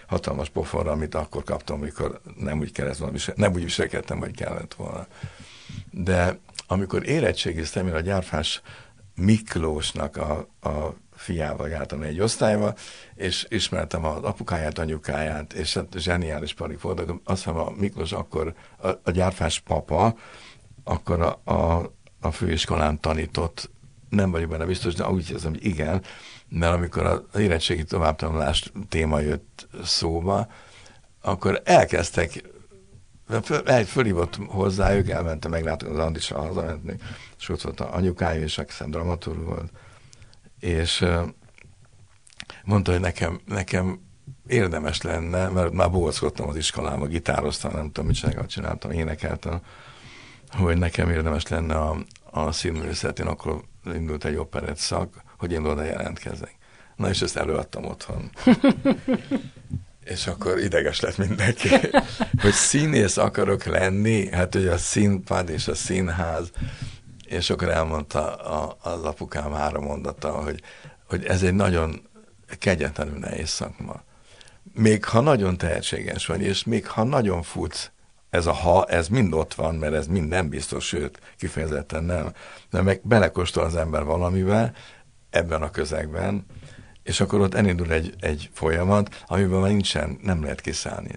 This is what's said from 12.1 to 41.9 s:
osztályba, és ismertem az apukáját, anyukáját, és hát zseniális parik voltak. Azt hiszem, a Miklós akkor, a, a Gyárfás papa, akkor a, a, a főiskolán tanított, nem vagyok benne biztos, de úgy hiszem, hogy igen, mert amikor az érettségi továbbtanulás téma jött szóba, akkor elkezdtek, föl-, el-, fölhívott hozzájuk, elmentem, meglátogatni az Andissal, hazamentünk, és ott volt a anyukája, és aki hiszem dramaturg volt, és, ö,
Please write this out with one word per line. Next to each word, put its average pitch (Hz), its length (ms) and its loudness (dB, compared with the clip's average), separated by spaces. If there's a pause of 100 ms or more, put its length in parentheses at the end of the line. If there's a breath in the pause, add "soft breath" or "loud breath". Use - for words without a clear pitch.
osztályba, 107 520 2 (420 loud breath)
és - 340 -4
ismertem 85 560 -2
az 78 180 -2
apukáját, 80 540 -4
anyukáját, 78 760 -4
és 80 200 -4
hát 90 240 -4
zseniális 80 560 -2
parik 85 280 -8
voltak. 87 280 -4 (140)
Azt - 200 -2
hiszem, 82 160 -2
a 78 180 -2
Miklós 85 340 -4
akkor, 82 420 -4 (240 soft breath)
a, - 100 -4
a 92 240 -2
Gyárfás 90 480 2
papa, 85 560 2 (680 loud breath)
akkor 87 380 0
a, - 300 0
a, 82 400 2 (280)
a 82 120 -2
főiskolán 80 680 0
tanított, 78 720 -2 (400)
nem 98 220 4
vagyok 82 180 0
benne 80 160 -4
biztos, 90 280 -2
de 82 160 -2
úgy 87 180 0
hiszem, 82 240 -4
hogy 73 140 -4
igen, 87 380 0 (460 loud breath)
mert 85 240 2
amikor 85 320 0
az 85 340 -2
érettségi 85 440 2
továbbtanulás 78 880 0 (180)
téma 78 300 2
jött - 480 -4 (160)
szóba, 87 640 0 (760 soft breath)
akkor - 440 0
elkezdtek, 85 800 4 (1000)
föl-, - 220 0
el-, 127 180 6
fölhívott 95 520 2 (120)
hozzájuk, 95 600 2
elmentem, 80 420 -2
meglátogatni 80 480 -2
az 80 60 2
Andissal, 80 420 -4
hazamentünk, 82 540 -6 (380 loud breath)
és - 100 -12
ott 90 120 -4
volt - 180 -8
a - 140 -6
anyukája, 90 480 2
és 78 160 -4
aki 80 120 -6
hiszem - 220 -8
dramaturg 82 520 -4
volt, 82 280 -6 (880 soft breath)
és, 82 420 0
ö, 87 200 4 (1400 loud breath)